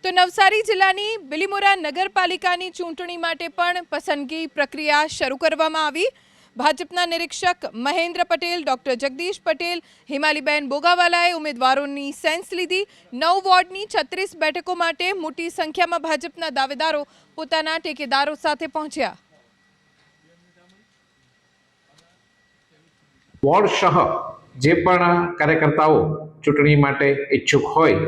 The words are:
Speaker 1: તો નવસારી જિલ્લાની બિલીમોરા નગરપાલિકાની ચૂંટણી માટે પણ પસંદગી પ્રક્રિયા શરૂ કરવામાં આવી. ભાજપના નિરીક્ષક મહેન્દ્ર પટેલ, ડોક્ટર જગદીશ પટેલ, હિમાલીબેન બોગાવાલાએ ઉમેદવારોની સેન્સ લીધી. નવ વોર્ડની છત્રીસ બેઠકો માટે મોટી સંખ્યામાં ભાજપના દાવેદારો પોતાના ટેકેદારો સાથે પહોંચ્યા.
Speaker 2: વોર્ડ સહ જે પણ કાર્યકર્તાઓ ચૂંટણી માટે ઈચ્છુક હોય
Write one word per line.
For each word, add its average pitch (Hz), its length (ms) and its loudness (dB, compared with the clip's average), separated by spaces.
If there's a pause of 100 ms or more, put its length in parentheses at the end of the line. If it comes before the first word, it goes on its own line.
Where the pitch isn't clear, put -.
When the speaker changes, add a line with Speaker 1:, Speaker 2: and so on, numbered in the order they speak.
Speaker 1:
તો 359 40 -2
નવસારી 381 500 4
જિલ્લાની 403 600 2
બિલીમોરા 392 540 0
નગરપાલિકાની 359 920 -2
ચૂંટણી 349 460 -10
માટે 330 320 -6
પણ 349 340 -2
પસંદગી 302 640 -6
પ્રક્રિયા 294 600 0
શરૂ 277 300 -4
કરવામાં 311 500 0
આવી. 320 200 -2 (500)
ભાજપના 311 500 -2
નિરીક્ષક 339 500 -2 (180)
મહેન્દ્ર 330 500 -2
પટેલ, 339 400 -4
ડોક્ટર 262 300 -2
જગદીશ 277 500 -6
પટેલ, 339 380 -2 (280)
હિમાલીબેન 294 580 0
બોગાવાલાએ 349 640 2
ઉમેદવારોની 277 800 -2
સેન્સ 330 400 -4
લીધી. 370 340 -2 (260)
નવ 339 320 0
વોર્ડની 370 420 2
છત્રીસ 359 500 -4
બેઠકો 311 380 -4
માટે 339 380 -2
મોટી 330 380 -6
સંખ્યામાં 339 500 -2
ભાજપના 320 480 -6
દાવેદારો 285 580 -2 (280)
પોતાના 311 440 -4
ટેકેદારો 285 560 -2
સાથે 302 320 -4
પહોંચ્યા. 302 500 -6 (4000)
Speaker 2:
વોર્ડ 185 220 4
સહ 180 320 2 (580)
જે 139 160 2
પણ 175 600 2
કાર્યકર્તાઓ 151 920 2
ચૂંટણી 147 500 4
માટે 139 560 2
ઈચ્છુક 143 320 2
હોય 143 300 4 (140)